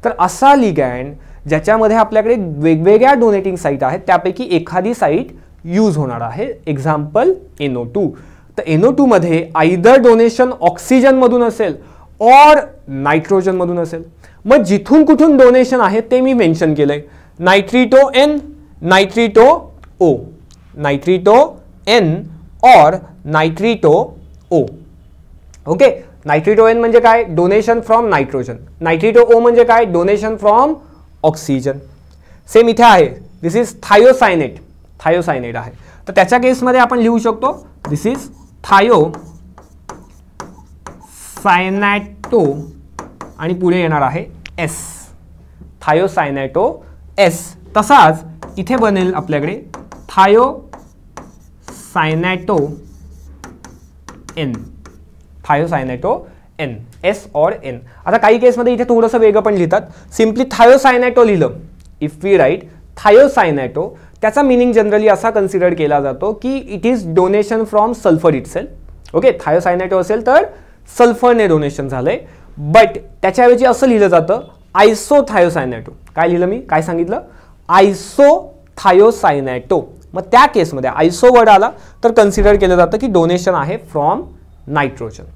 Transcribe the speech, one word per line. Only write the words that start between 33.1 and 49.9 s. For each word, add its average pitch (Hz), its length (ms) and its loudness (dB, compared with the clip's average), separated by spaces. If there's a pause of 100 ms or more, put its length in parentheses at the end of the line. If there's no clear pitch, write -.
this 170 160 -2
is 240 40 0
thiocyanate, 208 920 2 (460)
thiocyanate 160 520 -4
आहे, 113 160 -12 (360)
तर 190 60 -12
त्याच्या 202 240 2
केसमध्ये 254 420 0
आपण 247 180 0
लिहू 233 200 0
शकतो 233 480 -6 (180)
this 151 280 -6
is 277 60 -8 (520)
thiocyanate - 3750 -4 (840)
आणि 165 160 -6
पुढे 180 260 -2
येणार 156 220 -2
आहे 147 220 -4 (340)
एस, 160 180 -8 (1120)
thiocyanate 156 840 -2 (460)
एस. 175 360 -2 (220)
तसाच 208 480 2 (320)
इथे 196 200 -6
बनेल 196 380 -2
आपल्याकडे 156 460 -6 (560)